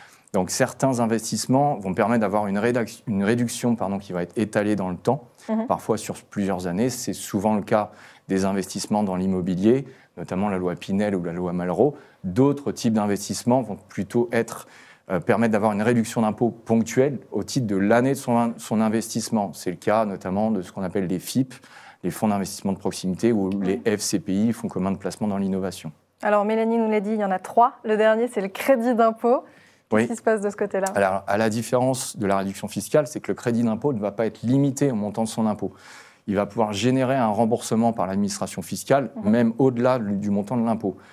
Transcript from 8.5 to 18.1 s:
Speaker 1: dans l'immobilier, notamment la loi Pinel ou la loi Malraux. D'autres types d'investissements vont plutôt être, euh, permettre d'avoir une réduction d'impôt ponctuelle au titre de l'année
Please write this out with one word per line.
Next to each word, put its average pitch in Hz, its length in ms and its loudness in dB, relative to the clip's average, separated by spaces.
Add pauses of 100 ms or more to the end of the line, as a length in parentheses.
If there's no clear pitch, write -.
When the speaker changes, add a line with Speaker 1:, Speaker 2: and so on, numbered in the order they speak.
Speaker 1:
dans 98 120 0
l'immobilier, 95 680 2 (320)
notamment 95 320 -4
la 98 100 -2
loi 90 160 -2
Pinel 98 400 -2
ou 90 80 0
la 85 100 -4
loi 90 200 -4
Malraux. 90 420 2 (300)
D'autres 123 480 2
types 117 220 0
d'investissements 104 680 0
vont 104 140 -8
plutôt 117 560 -4
être, - 340 -2 (440)
euh, 92 100 0
permettre 110 320 2
d'avoir 107 200 2
une 101 100 0
réduction 117 400 0
d'impôt 110 280 0
ponctuelle 117 680 0 (120)
au 101 140 -4
titre 127 220 -2
de 101 100 0
l'année 113 360 4